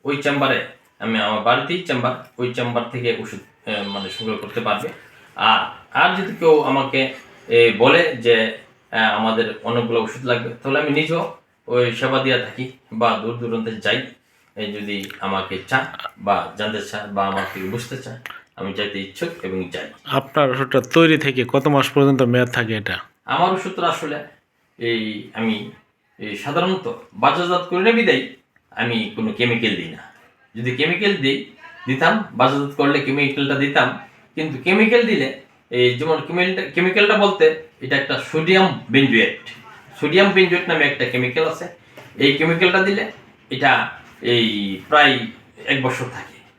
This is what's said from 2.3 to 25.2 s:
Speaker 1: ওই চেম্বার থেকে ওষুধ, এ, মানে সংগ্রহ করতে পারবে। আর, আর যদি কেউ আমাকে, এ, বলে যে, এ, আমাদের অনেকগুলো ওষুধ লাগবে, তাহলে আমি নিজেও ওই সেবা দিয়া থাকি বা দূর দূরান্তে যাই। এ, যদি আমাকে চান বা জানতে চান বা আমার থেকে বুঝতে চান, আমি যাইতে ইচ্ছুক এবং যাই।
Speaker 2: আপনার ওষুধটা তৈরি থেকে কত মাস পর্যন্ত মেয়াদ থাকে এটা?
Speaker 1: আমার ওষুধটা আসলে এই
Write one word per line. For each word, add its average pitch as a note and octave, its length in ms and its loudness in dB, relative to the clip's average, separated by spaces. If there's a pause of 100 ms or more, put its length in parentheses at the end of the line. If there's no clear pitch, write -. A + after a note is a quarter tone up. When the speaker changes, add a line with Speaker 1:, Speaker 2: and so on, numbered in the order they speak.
Speaker 1:
ওই B2 160 -4
চেম্বার A#2+ 380 -2
থেকে A#2+ 280 -2
ওষুধ, G#2 200 -12 (300)
এ, G#2 180 -6
মানে G2 220 -8
সংগ্রহ A2 280 -6
করতে - 240 -8
পারবে। G#2+ 280 -2 (460)
আর, G#2+ 260 2 (360)
আর E3+ 180 4
যদি F#3+ 240 -6
কেউ D#3 220 6
আমাকে, C3+ 520 0 (340)
এ, A#2 300 6
বলে D3 380 6
যে, A#2 200 4 (560)
এ, A2+ 60 -2
আমাদের A2 560 0 (100)
অনেকগুলো A#2 400 0
ওষুধ B2+ 220 -10
লাগবে, A#2 240 0 (140)
তাহলে C3+ 160 0
আমি D3+ 120 0
নিজেও D#3+ 460 -2 (300)
ওই A#2+ 240 2
সেবা C3 320 -2
দিয়া B2+ 140 2
থাকি - 340 -8 (220)
বা A2+ 160 2 (120)
দূর A#2 160 -6
দূরান্তে A2+ 340 -4
যাই। G#2 260 -2 (580)
এ, G#2 160 -8
যদি G2+ 380 -8 (100)
আমাকে F#2+ 380 -6 (100)
চান C3 180 0 (320)
বা G2 400 -2
জানতে G#2+ 240 -6
চান G#2 320 -10
বা G2 140 0
আমার F#2+ 260 -4
থেকে F#2 140 -8
বুঝতে A#2 300 -8
চান, A#2+ 200 -14 (380)
আমি G2 180 -10
যাইতে G#2 260 -6
ইচ্ছুক G2 300 -8 (140)
এবং F#2 260 -6
যাই। - 180 -10 (180)
Speaker 2:
আপনার C#3 440 0
ওষুধটা B2+ 320 0
তৈরি D#3+ 360 4
থেকে C3+ 300 0
কত C#3 200 2
মাস C#3 220 4
পর্যন্ত C#3 320 4
মেয়াদ B2 320 4
থাকে A2+ 220 -2
এটা? G#2 220 -6 (280)
Speaker 1:
আমার E3+ 280 2
ওষুধটা F3+ 340 -4
আসলে D3+ 300 -4 (640)
এই A2 540 -4